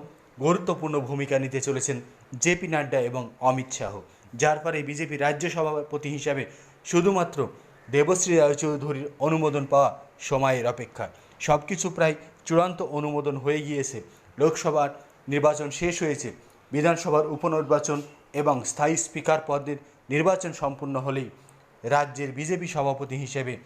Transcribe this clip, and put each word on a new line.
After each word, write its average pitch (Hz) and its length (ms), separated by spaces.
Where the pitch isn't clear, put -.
গুরুত্বপূর্ণ 156 600
ভূমিকা 139 400
নিতে 135 220
চলেছেন 131 400
জেপি 175 280
নাড্ডা 143 320
এবং 120 300
অমিত 131 320
শাহ, 101 300
যার 151 240
ফলে 156 240
বিজেপি 147 340
রাজ্য 147 320
সভাপতি 151 600
হিসাবে 139 360
শুধুমাত্র 175 600
দেবশ্রী 165 460
রায়চৌধুরীর 147 720
অনুমোদন 151 460
পাওয়া 135 340
সময়ের 131 480
অপেক্ষা। 117 420
সব 151 280
কিছু 185 220
প্রায় 160 260
চূড়ান্ত 170 360
অনুমোদন 147 560
হয়ে 147 240
গিয়েছে। 143 400
লোকসভার 151 500
নির্বাচন 143 440
শেষ 175 320
হয়েছে, 127 300
বিধানসভার 156 560
উপনির্বাচন 147 760
এবং 143 300
স্থায়ী 151 340
স্পিকার 156 500
পদের 143 300
নির্বাচন 170 440
সম্পূর্ণ 139 460
হলেই 135 300
রাজ্যের 139 480
বিজেপি 165 360
সভাপতি 139 480
হিসেবে 131 500